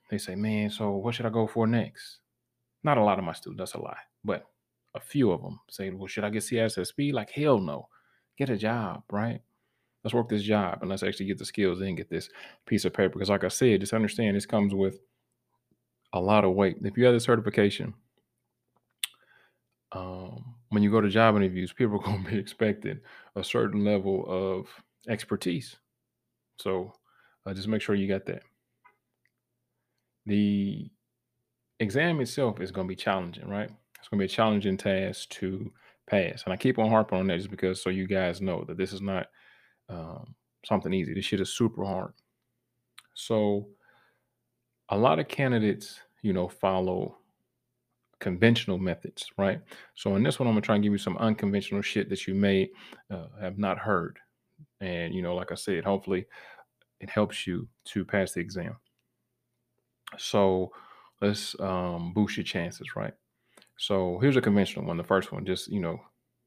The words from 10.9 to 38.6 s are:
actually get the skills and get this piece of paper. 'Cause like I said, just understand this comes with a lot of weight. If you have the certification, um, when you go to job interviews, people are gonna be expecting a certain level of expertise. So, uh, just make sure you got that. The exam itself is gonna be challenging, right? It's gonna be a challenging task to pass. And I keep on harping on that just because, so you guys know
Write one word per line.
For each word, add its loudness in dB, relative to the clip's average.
actually -4
get -4
the -10
skills 0
and -2
get -8
this -6
piece 0
of 0
paper. 2
'Cause -4
like 2
I 0
said, 4
just -4
understand 0
this -2
comes 2
with 0
a 0
lot 6
of 4
weight. 4
If -4
you 6
have 8
the 4
certification, 2
um, -10
when 4
you 6
go 6
to 4
job 6
interviews, 0
people 0
are -8
gonna -2
be -2
expecting -2
a -6
certain 0
level 0
of -2
expertise. -4
So, -4
uh, -8
just -8
make 0
sure 0
you 0
got -2
that. -10
The 0
exam 2
itself -2
is -6
gonna -4
be -6
challenging, -2
right? -4
It's -20
gonna 0
be 2
a -2
challenging 2
task -2
to -6
pass. 0
And -2
I -4
keep 2
on 4
harping 4
on 2
that 2
just -6
because, -2
so -2
you -2
guys 0
know -2